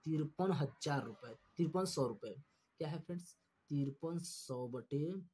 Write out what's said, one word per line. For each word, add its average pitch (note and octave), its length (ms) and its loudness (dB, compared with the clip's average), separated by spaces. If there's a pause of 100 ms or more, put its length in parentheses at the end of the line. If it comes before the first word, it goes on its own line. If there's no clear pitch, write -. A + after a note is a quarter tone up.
तिरपन D#3 460 2
हजार C#3 520 2
रुपये, A2+ 300 -10 (220)
तिरपन F3 280 4
सौ D3+ 220 2
रुपये। A2+ 280 -4 (460)
क्या D#3+ 80 0
है D#3+ 120 -2
फ्रेंड्स? F3 320 -8 (380)
तिरपन D3 480 0
सौ B2+ 500 -4
बटे B2+ 340 -2 (320)